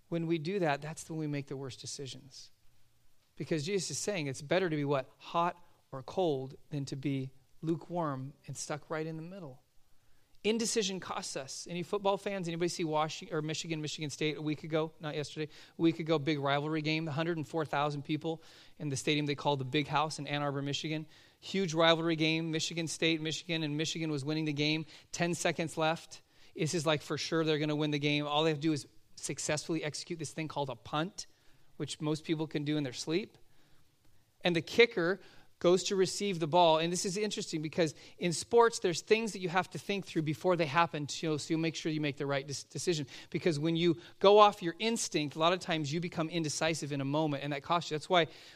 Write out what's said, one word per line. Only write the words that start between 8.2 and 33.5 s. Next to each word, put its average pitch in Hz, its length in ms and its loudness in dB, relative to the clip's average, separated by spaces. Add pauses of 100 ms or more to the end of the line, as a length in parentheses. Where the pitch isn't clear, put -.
and 139 80 -10
stuck - 340 -8
right 160 160 -4
in 160 100 -8
the 156 60 -10
middle. 170 380 -14 (840)
Indecision 208 540 0
costs - 380 -8
us. - 340 -10
Any 170 140 -4
football 202 320 2
fans? 196 320 -4
Anybody 170 200 0
see 175 140 -4
Wash-, 156 480 0
or 160 120 0
Michigan, 156 380 -4
Michigan 151 300 -6
State 151 260 -2
a 156 60 -8
week 151 220 -4
ago? 160 340 -2
Not 151 160 -8
yesterday. 151 340 -6 (300)
A - 20 -8
week 165 200 6
ago, 160 180 2
big 147 220 0
rivalry 147 420 2
game. 156 240 0
Hundred 160 300 -2
and 151 100 -4
four 160 180 -2
thousand 147 380 0
people 160 400 -4 (380)
in 151 80 -6
the 139 80 -2
stadium 151 300 2
they 143 100 0
call 143 200 2
the 135 80 -4
Big 139 220 0
House 151 320 0
in 143 80 -8
Ann 147 160 -2
Arbor, 143 180 -2
Michigan. 151 460 -4 (320)
Huge 190 360 -2
rivalry 165 420 6
game. 160 340 0
Michigan 160 380 -2
State, 165 320 0
Michigan, 160 420 -4
and 147 140 -2
Michigan 160 340 -2
was 139 140 -2
winning 156 200 -2
the 151 80 0
game. 151 320 2 (280)
Ten 175 200 0
seconds 165 440 -2
left. 160 460 -2 (340)
This 170 180 0
is 156 120 0
like, 156 160 2
for 160 140 -4
sure 165 280 0
they're 156 160 2
gonna 151 160 0
win 151 160 0
the 147 80 0
game. 147 260 2
All 147 160 2
they 160 80 4
have 151 80 -2
to 139 40 -6
do 160 100 2
is 143 160 -4 (260)
successfully 160 720 -4
execute 160 340 -8
this 147 140 -8
thing 156 160 -6
called 143 220 -4
a 117 60 -8
punt, - 520 -6 (480)
which - 240 -8
most 156 240 -2
people 160 240 -2
can 151 160 -4
do 151 120 0
in 151 60 0
their 127 100 -4
sleep. 175 460 -4 (1040)